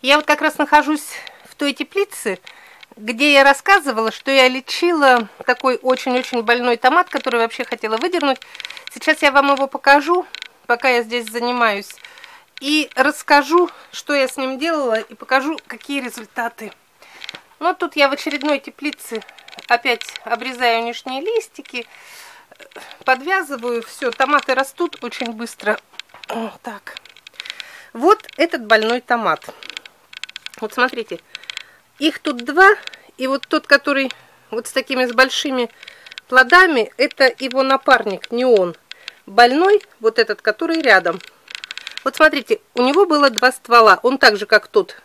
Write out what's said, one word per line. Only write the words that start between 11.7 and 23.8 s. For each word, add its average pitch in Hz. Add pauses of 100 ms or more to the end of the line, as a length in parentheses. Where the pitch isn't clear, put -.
и 294
расскажу, 294 (220)
что -
я 269
с -
ним 262
делала, 277
и 220
покажу, 269
какие 277
результаты. 226 (880)
Ну, 339
тут 359
я 285
в 269
очередной 285
теплице - (440)
опять 240 (180)
обрезаю 233
нижние 254
листики, 359 (1160)
подвязываю, 262